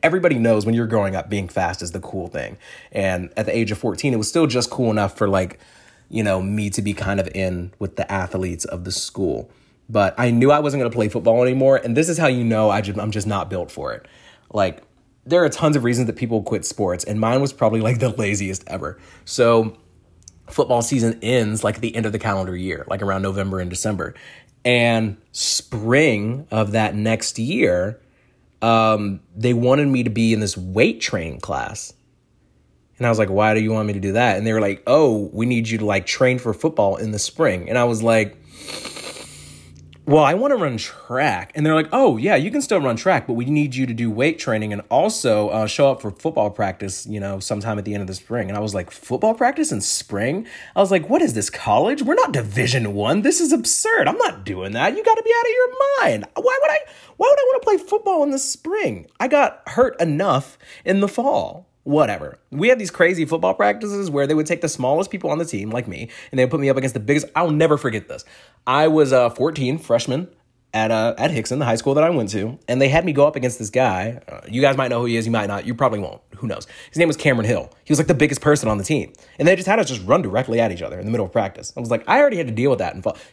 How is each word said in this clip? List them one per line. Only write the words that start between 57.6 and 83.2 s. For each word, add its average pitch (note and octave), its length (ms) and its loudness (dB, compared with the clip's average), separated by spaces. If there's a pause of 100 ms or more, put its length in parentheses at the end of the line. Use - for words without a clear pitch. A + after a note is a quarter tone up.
play G#4 120 4
football G4 460 0
in C#4+ 80 0
the C4+ 80 -2
spring? D4+ 680 -6 (120)
I A#3+ 80 0
got C#4 400 2
hurt - 320 0
enough D#3 580 0 (280)
in F#3+ 160 2
the G3+ 80 2
fall." A3 580 -2 (160)
Whatever. A2 540 0 (140)
We D#3 160 -2
had B3+ 120 6
these G3 120 -6
crazy F3 320 2
football E3 300 0
practices G3+ 580 -2
where C#3 160 2
they D3+ 60 2
would D#3 120 2
take E3+ 140 -2
the E3+ 80 -2
smallest D3 420 0
people F3 200 -6
on D3+ 80 0
the E3 80 -4
team, G#2 240 -8
like A#2 180 -6
me, G#2 220 -10 (200)
and C3+ 80 -8
they B2+ 60 6
would B2 80 2
put B2 80 0
me C#3 100 2
up C3 60 4
against C3 180 -2
the - 60 -6
biggest. C#3+ 340 0
I'll E3 160 2
never D3+ 280 4
forget A#2 320 -6
this. - 160 -14 (420)
I D3 220 4
was D3+ 240 4
a B2 160 6
fourteen C#3 480 -2
freshman C3 500 0 (460)
at, A2 180 0
uh, A2+ 260 0
at D3 140 0
Hickson, B2+ 280 -4
the C#3 60 -2
high A2+ 120 0
school C#3 160 0
that D3+ 100 4
I E3 60 4
went B2+ 220 0
to, A2 360 -6
and B2+ 140 0
they C#3 80 4
had E3 160 2
me D#3+ 80 -2
go C#3+ 120 4
up D3+ 120 2
against B2 200 -2
this G#2+ 120 -8
guy. A2+ 580 -2
Uh, - 220 -16
you A2+ 100 -4
guys C#3 160 4
might C3 140 0
know A#2+ 100 0
who A#2+ 60 0
he A#2 100 0
is, A2+ 100 -2
you A#2 60 -2
might G#2+ 160 0
not. G2+ 180 -6
You A#2+ 80 -4
probably A#2 260 0
won't. B1+ 200 -10 (160)
Who A#2 120 -8
knows? - 200 -8 (220)
His - 80 -14
name E3+ 100 6
was D3+ 80 0
Cameron A#2 320 2
Hill. - 240 -2 (140)
He - 80 0
was, D#3 60 4
like, D#3 80 0
the F3 60 6
biggest D3+ 280 2
person D3 260 2
on G#2+ 100 2
the G2 60 -4
team. A#2 300 -4 (260)
And C#3+ 80 2
they F#3 80 6
just F#3 140 -2
had G#3+ 100 4
us F3+ 80 0
just G#2 180 -8
run C#3+ 160 4
directly A2+ 380 -2
at A2 140 2
each F2 80 -10
other D#2+ 180 -8
in F#2 60 -8
the G#2+ 60 -4
middle A2+ 140 0
of F2+ 60 -8
practice. - 460 -4
I - 20 -6
was A#2 100 -6
like, A2+ 160 -2
I A3+ 140 4
already C#4 160 4
had E3 120 -2
to A2+ 60 -4
deal B2 160 2
with A#2 100 2
that F2+ 160 -4
in F2+ 60 -12
fall. F#2+ 140 -4 (180)